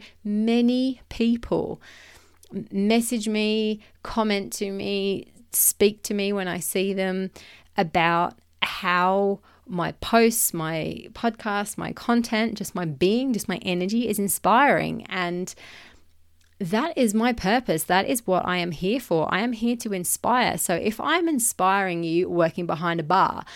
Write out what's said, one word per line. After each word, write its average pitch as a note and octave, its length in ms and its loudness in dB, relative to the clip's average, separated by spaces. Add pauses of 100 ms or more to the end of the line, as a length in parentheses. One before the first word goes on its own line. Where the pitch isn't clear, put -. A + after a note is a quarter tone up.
(240)
many A#3+ 840 2
people A#3 720 0 (720)
m-, G3 180 -8
message A3 560 2
me, G#3+ 520 0 (240)
comment G#3 500 -2
to G3 160 -6
me, G3 640 -4 (200)
speak - 520 2
to G#3 100 -6
me G3+ 180 -2
when G3 160 -4
I F3 120 -4
see F#3+ 340 -2
them F#3+ 380 -2 (440)
about E3+ 640 2 (240)
how F#3+ 800 0 (260)
my E3 280 -4
posts, A3+ 600 2
my D#3+ 600 -6
podcast, G#3 640 -4
my E3+ 160 -6
content, A#3 640 0
just - 200 -10
my F3 100 -2
being, G#3+ 480 2
just G#3 160 -4
my F3+ 140 -2
energy G3 440 0
is G3+ 120 -2
inspiring. G3 920 2
And F3+ 460 -4 (1040)
that A3 360 -2
is A3+ 200 2
my A#3+ 180 2
purpose. G3+ 520 0
That F#3 220 2
is - 200 -2
what F3+ 180 2
I F3+ 120 0
am F3 160 -2
here F#3 260 -2
for. D#3+ 340 0
I F3+ 60 0
am A#3+ 140 -2
here A#3 240 0
to A3 140 -8
inspire. F#3+ 680 0
So F3+ 160 0
if - 260 -2
I'm E4 260 2
inspiring F#3+ 760 0
you E3+ 260 0
working E3+ 380 0
behind E3+ 320 -2
a D#3+ 40 -4
bar, F3 400 2 (120)